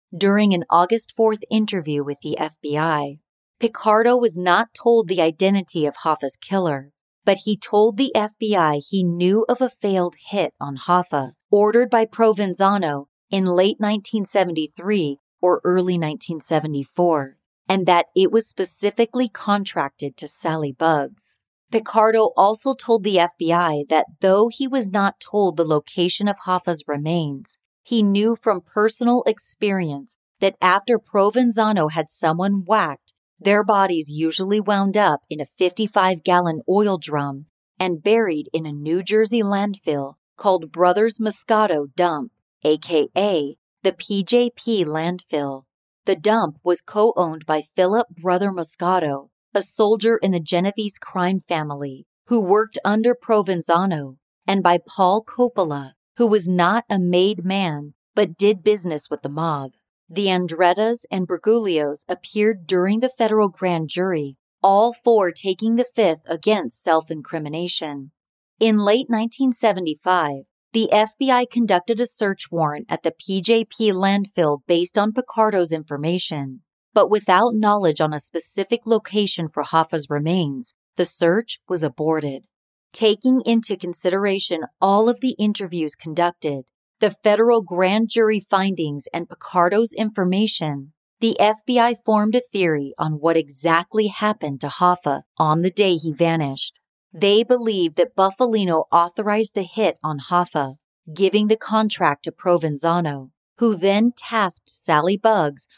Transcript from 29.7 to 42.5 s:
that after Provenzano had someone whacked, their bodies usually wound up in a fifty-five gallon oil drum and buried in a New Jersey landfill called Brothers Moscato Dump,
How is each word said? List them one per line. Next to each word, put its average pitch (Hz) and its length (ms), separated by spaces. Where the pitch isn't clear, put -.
that 190 200
after 196 380
Provenzano 214 920
had 156 180
someone 185 580
whacked, 180 460
their 208 240
bodies 190 460
usually 160 520
wound 196 340
up 190 260
in 151 100
a 147 40
fifty-five 185 800
gallon 175 460
oil 196 300
drum 143 460
and 175 240
buried 202 500
in 160 140
a 151 40
New 151 300
Jersey 214 400
landfill 196 720
called 175 340
Brothers 180 460
Moscato 208 800
Dump, 160 360